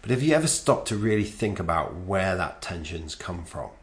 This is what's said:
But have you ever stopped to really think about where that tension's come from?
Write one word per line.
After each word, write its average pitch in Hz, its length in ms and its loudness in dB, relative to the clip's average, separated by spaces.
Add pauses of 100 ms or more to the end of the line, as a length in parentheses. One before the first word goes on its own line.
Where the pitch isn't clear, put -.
But 117 100 -2
have 127 100 2
you 151 140 6
ever 156 120 4
stopped - 420 2
to 110 80 -2
really 107 260 4
think 101 380 -2
about 82 340 0
where 92 400 0
that 90 260 -4
tension's 82 540 -8
come 87 300 -8
from? - 240 -10 (140)